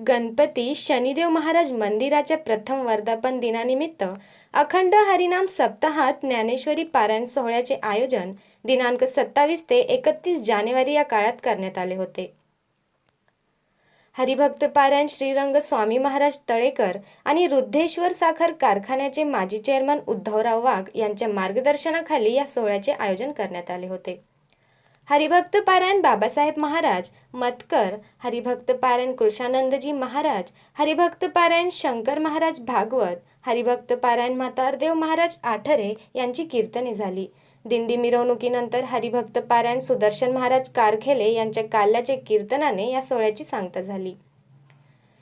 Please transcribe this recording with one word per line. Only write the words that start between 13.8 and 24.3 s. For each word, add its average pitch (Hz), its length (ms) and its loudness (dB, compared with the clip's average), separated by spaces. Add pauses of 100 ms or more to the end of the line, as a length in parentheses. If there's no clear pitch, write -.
हरिभक्त 269 460 2
पारायण 285 440 4
श्रीरंग 277 480 0
स्वामी 240 420 0
महाराज 285 400 0 (100)
तळेकर 233 480 0 (280)
आणि 320 220 2
रुद्धेश्वर 311 680 0
साखर 330 400 2
कारखान्याचे 262 720 0
माजी 214 340 -2
चेअरमन 269 480 0
उद्धवराव 220 580 -2
वाघ 190 300 0
यांच्या 220 340 -4
मार्गदर्शनाखाली 262 1040 0
या 277 140 0
सोहळ्याचे 208 460 -2
आयोजन 214 400 -4
करण्यात 180 380 -8
आले 180 180 -8
होते. 185 440 -12 (800)